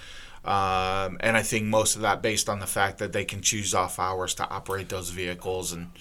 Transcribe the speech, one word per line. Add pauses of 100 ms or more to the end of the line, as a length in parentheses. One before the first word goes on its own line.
(460)
Um,
and
I
think
most
of
that
based
on
the
fact
that
they
can
choose
off
hours
to
operate
those
vehicles
and